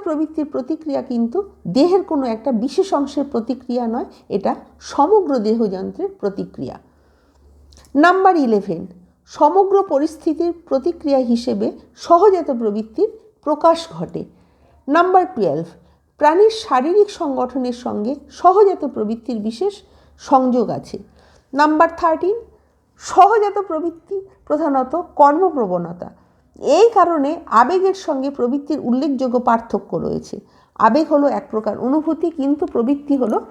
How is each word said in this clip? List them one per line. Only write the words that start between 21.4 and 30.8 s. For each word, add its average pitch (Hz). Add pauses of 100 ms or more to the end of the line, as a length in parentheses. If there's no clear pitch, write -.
নাম্বার 311
থার্টিন, 339 (600)
সহজাত 403
প্রবৃত্তি 339 (260)
প্রধানত 285
কর্মপ্রবণতা, 285 (480)
এই 320
কারণে 339 (200)
আবেগের 359
সঙ্গে 277
প্রবৃত্তির 277
উল্লেখযোগ্য 254
পার্থক্য 233
রয়েছে। - (420)
আবেগ 233